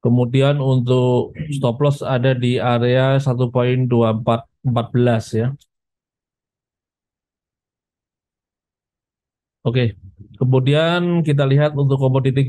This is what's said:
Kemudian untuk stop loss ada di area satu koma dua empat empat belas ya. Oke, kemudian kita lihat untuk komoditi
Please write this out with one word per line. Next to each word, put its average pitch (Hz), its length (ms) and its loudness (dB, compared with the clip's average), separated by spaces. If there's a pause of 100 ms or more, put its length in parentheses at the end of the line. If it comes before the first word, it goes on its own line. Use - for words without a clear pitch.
Kemudian 123 560 2
untuk 127 800 0 (160)
stop 135 240 -2
loss 143 240 0
ada 131 320 0
di 123 240 -2
area 123 640 2
satu 127 320 -2
koma 123 160 0 (160)
dua 117 320 2
empat 117 320 -2 (160)
empat 120 240 -2
belas 120 400 0
ya. 117 240 -2 (4000)
Oke, 120 320 -2 (480)
kemudian 160 800 0
kita 147 240 0
lihat 147 320 0
untuk 139 240 0
komoditi 131 480 0